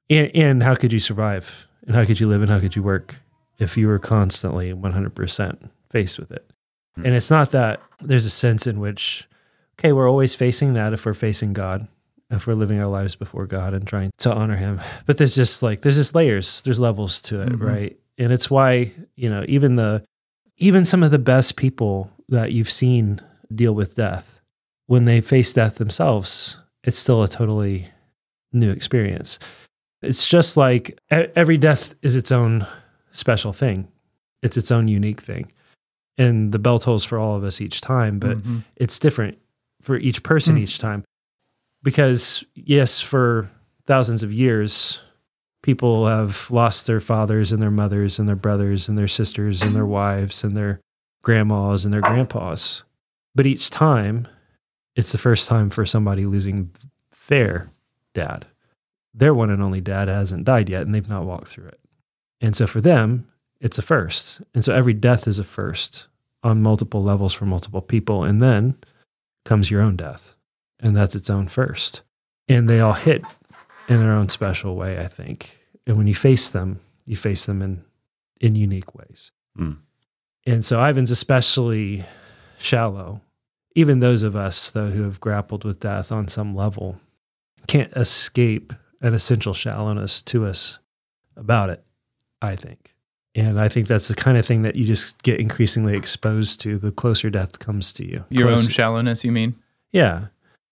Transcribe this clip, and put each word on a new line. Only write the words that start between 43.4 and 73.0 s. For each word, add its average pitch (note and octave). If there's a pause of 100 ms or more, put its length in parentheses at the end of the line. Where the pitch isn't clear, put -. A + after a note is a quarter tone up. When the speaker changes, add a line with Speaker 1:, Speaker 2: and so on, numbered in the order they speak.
Speaker 1:
thousands A#2+
of G#2
years, A2 (640)
people A#2
have A2
lost A#2
their A2
fathers G#2+
and G#2+
their G#2+
mothers G2+
and G#2
their G2+
brothers G2+
and G#2+
their G#2
sisters G#2
and G#2
their G#2+
wives G2+
and G#2
their G2+ (420)
grandmas G2+
and G#2
their G#2+
grandpas. A2 (520)
But C3+
each C3
time, A#2 (640)
it's -
the A2
first -
time G#2+
for G#2+
somebody G2+
losing G2 (580)
their G2+ (440)
dad. - (680)
Their C#3
one A2+
and G2+
only F#2+
dad G2
hasn't F#2+
died A2+
yet, F#2
and G#2
they've G2+
not G2+
walked F#2
through G2+
it. - (600)
And A2
so A2
for G#2+
them, B2 (340)
it's A2
a G#2
first. - (140)
And A2+
so C3
every B2
death A#2+
is G2+
a G2+
first - (360)
on A2
multiple G#2+
levels G2
for -
multiple F#2+
people. G#2+
And G#2
then B2+ (680)
comes G2+
your G#2
own G2+
death. D#2 (460)
And G#2+
that's G2+
its G2+
own G2
first. - (460)
And A#2+
they A2+
all G#2+
hit C#3 (640)